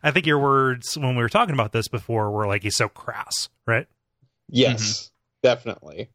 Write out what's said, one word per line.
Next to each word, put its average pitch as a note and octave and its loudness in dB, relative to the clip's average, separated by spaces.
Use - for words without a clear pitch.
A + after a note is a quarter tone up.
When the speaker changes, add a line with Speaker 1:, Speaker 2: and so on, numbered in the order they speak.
Speaker 1:
I D3+ 2
think D3+ 0
your D3+ 4
words C3+ 0
when B2+ 0
we A#2+ 2
were A#2 0
talking G3+ 2
about A2+ 0
this A2+ -2
before A2 -2
were, G#2 -2
like, G2+ 0
"He's G2+ -2
so A2 0
crass," - -8
right? A#2 0
Speaker 2:
Yes, A#2+ 2
Speaker 3:
Mm-hmm. G#2 -6
Speaker 2:
definitely. G#2+ -4